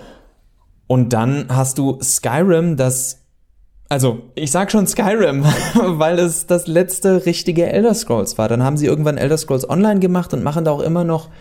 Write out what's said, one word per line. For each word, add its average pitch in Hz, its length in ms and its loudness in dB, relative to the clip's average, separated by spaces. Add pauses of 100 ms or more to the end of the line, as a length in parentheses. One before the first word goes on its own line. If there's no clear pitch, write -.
(880)
Und 123 280 2
dann 135 340 0
hast 131 300 0
du 135 240 -2
Skyrim, 165 720 0
das, 127 400 -2 (760)
also, 127 440 0
ich 147 160 -6
sag 190 180 0
schon 208 160 2
Skyrim, 185 580 0
<laughs> 151 300 0
weil 175 460 2
es 175 260 -2
das 175 220 0
letzte 180 580 0
richtige 170 400 0
Elder 214 260 2
Scrolls 117 460 -2
war. 110 100 0
Dann 120 140 0
haben 139 140 2
sie 147 100 0
irgendwann 151 320 0
Elder 143 180 0
Scrolls 135 320 -4
Online 202 300 2
gemacht 180 340 0
und 123 120 -4
machen 156 200 -2
da 156 60 2
auch 143 100 -2
immer 170 220 0
noch, 165 260 -2 (120)